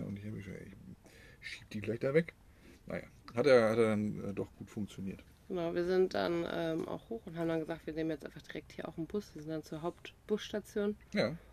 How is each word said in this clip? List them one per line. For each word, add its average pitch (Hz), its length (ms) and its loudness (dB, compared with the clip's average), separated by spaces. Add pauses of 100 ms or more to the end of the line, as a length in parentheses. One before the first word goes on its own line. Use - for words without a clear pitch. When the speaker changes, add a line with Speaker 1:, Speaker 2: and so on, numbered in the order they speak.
Speaker 1:
ne? - 40 -6
Und 101 140 -6
ich 101 80 -12
hab 107 80 -6
gesagt, 101 240 -10 (800)
„Ich - 80 -12
schieb - 220 -14
die 110 100 -6
gleich 107 200 -4
da 139 140 2
weg.“ 165 200 4 (520)
Naja, - 180 -6 (300)
hat 120 120 4
er, 120 240 10
hat 110 80 4
er 113 120 8
dann, 104 340 0
äh, 101 100 -4
doch - 220 -4
gut 104 140 -12
funktioniert. 95 520 -6 (260)
Speaker 2:
Genau, 175 260 -2
wir 175 100 4
sind 185 300 4
dann, 170 360 2
ähm, 165 380 0
auch - 200 -6
hoch 226 180 -6
und 165 120 -10
haben 165 100 0
dann 165 120 2
gesagt, 160 260 -6
wir 156 80 -6
nehmen 160 160 0
jetzt 151 160 -4
einfach - 160 -12
direkt - 300 -10
hier - 160 -8
auch 160 80 -10
einen 160 100 -4
Bus. - 280 -4
Wir 151 80 -12
sind 156 100 -6
dann 156 100 -4
zur 151 200 -8
Hauptbusstation. 208 1160 -2 (180)
Speaker 1:
Ja. 165 220 2 (160)